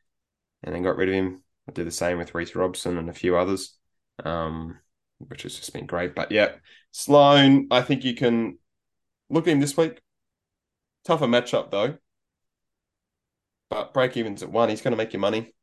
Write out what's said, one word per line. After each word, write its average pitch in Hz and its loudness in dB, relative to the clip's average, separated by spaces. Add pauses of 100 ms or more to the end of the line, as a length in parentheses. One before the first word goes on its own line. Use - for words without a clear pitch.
(640)
and 85 -10
then 87 -6
got 90 0
rid 95 0
of 95 0
him. 95 -4 (260)
I - -18
did 85 -8
the 85 -8
same 87 -4
with 87 -10
Reece 85 -8
Robson 90 -4
and 85 -8
a - -14
few 90 0
others, 92 -2 (480)
um, 80 -8 (400)
which - -18
has - -14
just - -16
been - -10
great. 87 -6
But - -4
yeah, 104 4 (400)
Sloan, 139 6
I 123 4
think 131 -2
you 123 -2
can 117 0 (720)
look 165 -2
at 170 4
him 143 4
this 143 -2
week. 160 0 (1040)
Tougher 156 2
matchup 120 0
though. 113 -2 (1700)
But - -8
break 127 0
even's 107 -6
at - -12
one. 110 2
He's 110 -6
gonna 120 -2
make 113 -4
you 98 -6
money. 110 -2